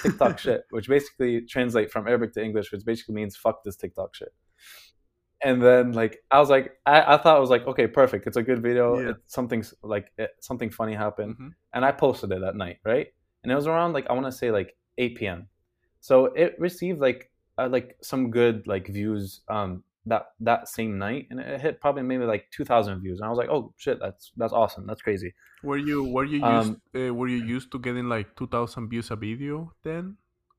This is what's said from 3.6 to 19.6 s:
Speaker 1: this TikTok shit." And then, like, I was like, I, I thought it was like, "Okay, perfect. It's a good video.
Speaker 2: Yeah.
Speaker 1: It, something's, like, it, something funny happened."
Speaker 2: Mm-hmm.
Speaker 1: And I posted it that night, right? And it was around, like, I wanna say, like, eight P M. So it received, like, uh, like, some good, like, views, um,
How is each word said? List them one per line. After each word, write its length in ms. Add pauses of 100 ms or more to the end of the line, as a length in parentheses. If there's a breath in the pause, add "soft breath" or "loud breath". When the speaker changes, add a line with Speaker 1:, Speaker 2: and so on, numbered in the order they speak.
Speaker 1:
this 140
TikTok 360
shit." 200 (1080 loud breath)
And 180
then, 320
like, 380
I 80
was 120
like, 340
I, 300
I 20
thought 200
it 40
was 80
like, 160
"Okay, 220
perfect. 400
It's 100
a 60
good 180
video. 380
Speaker 2:
Yeah. 100
Speaker 1:
It, 80 (100)
something's, 540
like, 360
it, 220
something 300
funny 240
happened." 400
Speaker 2:
Mm-hmm. 140 (260)
Speaker 1:
And 100
I 80
posted 400
it 100
that 140
night, 300
right? 220 (340)
And 100
it 40
was 100
around, 280
like, 140
I 60
wanna 180
say, 200
like, 260 (220)
eight 180
P 100
M. 220 (500)
So 260
it 340
received, 420
like, 300 (260)
uh, 120
like, 320
some 280
good, 380
like, 200
views, 640
um, 340 (220)